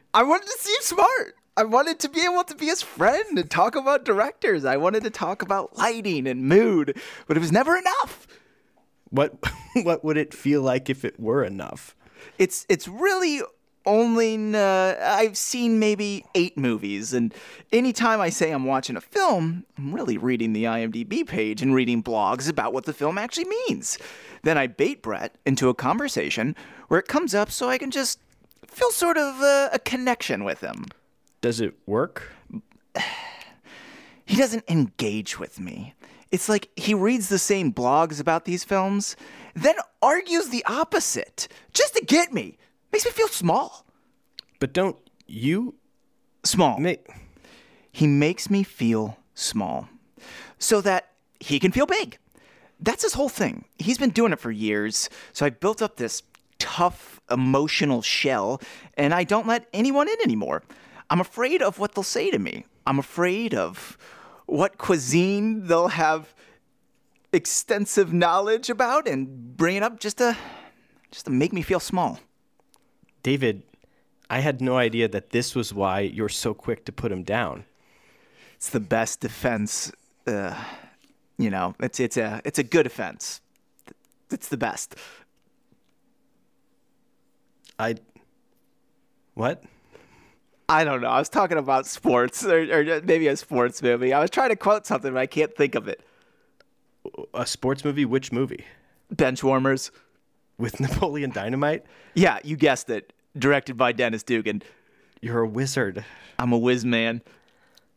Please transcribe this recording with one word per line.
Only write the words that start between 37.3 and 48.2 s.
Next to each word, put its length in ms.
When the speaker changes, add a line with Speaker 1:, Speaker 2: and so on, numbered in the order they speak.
Speaker 1:
same 340
blogs 480
about 240
these 200
films, 500
then 220
argues 460
the 180
opposite 800
just 220
to 100
get 280
me. 260
Makes 120
me 80
feel 160
small. 580
Speaker 2:
But 140
don't 240
you 480
Speaker 1:
Small. 340
Speaker 2:
ma- 160
Speaker 1:
He 140
makes 440